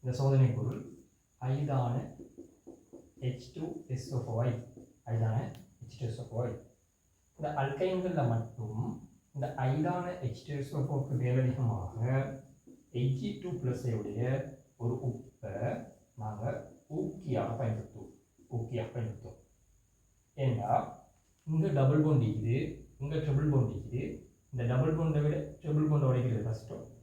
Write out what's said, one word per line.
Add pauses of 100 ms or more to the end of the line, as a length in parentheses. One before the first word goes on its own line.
இந்த
சோதனை
பொருள் (600)
ஐதான (1300)
எச்
டூ (280)
எஸ்
ஓ
ஃபோர்
ஐ, (600)
ஐதான (440)
எச்
டூ
எஸ்
ஓ
ஃபோர்
ஐ. (840)
இந்த (140)
அல்கைன்கள்ல (120)
மட்டும் (500)
இந்த (220)
ஐதான (220)
எச்
டூ
எஸ்
ஓ
ஃபோருக்கு
மேலதிகமாக (1040)
எச்
ஜி (120)
டூ (120)
பிளஸ் (140)
உடைய (600)
ஒரு (140)
உப்பை (640)
நாங்க (540)
ஊக்கியாக
பயன்படுத்துவோம், (440)
ஊக்கியாக
பயன்படுத்துவோம். (1040)
ஏன்னா (840)
இங்க (100)
டபுள்
பாண்ட்
இருக்குது, (460)
இங்க (100)
ட்ரிபிள்
பாண்ட்
இருக்குது. (500)
இந்த
டபுள்
பாண்டை
விட (240)
ட்ரிபிள்
பாண்ட்
உடைக்கிறது
கஷ்டம். (180)